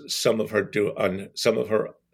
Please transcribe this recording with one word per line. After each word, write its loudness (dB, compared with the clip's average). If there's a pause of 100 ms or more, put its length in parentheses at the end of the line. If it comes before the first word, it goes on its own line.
Some 0
of -2
her 2
do, -2
un-, -2
some 2
of 0
her, 2 (240)